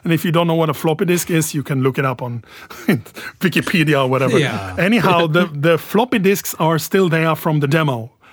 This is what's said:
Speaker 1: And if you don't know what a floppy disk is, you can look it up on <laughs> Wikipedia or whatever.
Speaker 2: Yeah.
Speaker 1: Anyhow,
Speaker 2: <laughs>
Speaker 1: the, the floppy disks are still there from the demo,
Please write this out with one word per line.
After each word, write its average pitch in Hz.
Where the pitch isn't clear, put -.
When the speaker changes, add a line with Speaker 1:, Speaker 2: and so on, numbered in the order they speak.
Speaker 1:
And 170
if -
you 175
don't 170
know 165
what 156
a 143
floppy 160
disk 175
is, 160
you 139
can 135
look 131
it 139
up 127
on 120
<laughs> -
Wikipedia 156
or 131
whatever. 131
Speaker 2:
Yeah. 113
Speaker 1:
Anyhow, 180
Speaker 2:
<laughs> 156
Speaker 1:
the, 180
the 156
floppy 240
disks 190
are 160
still 190
there 160
from 156
the 143
demo, 139